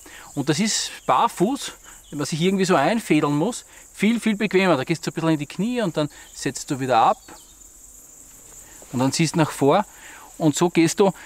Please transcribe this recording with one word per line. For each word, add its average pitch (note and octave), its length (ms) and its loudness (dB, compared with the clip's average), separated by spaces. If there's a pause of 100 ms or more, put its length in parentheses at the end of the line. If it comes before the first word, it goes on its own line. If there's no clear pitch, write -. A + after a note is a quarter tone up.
(340)
Und C#3 160 -4
das D3 100 0
ist - 320 -2 (140)
barfuß, G#3 680 0 (360)
wenn D3 80 -12
man C#3+ 80 -4
sich D3+ 160 -6
irgendwie F#3+ 240 0
so F3 100 2
einfädeln D3+ 600 2
muss, D#3+ 300 -2 (280)
viel, A3 260 0
viel A3 160 0
bequemer. F#3+ 420 2
Da C3 60 -4
gehst - 220 -4
du E3 60 -4
ein - 20 -18
bisschen E3 160 -2
in D#3 100 2
die D3 60 -6
Knie A#3 360 -4
und F3 140 -4
dann D3+ 140 -2 (240)
setzt - 380 -8
du C3+ 80 -4
wieder B2+ 180 2
ab C#3+ 240 4 (1700)
und B2+ 80 -4
dann C3+ 120 2
ziehst D#3+ 240 0
nach D#3+ 160 2
vor D#3 340 2 (520)
und D#3 180 2
so F3 140 0
gehst E3 300 2
du G3 120 4 (140)